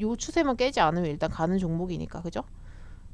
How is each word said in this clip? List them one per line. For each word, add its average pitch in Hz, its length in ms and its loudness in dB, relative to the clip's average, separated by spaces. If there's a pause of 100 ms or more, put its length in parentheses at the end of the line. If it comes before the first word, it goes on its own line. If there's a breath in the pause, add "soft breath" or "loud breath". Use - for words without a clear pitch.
요 214 160 0
추세만 285 400 2
깨지 269 240 2
않으면 170 300 4
일단 147 180 0
가는 170 300 2
종목이니까, 165 640 -2
그죠? 175 220 -4 (680 loud breath)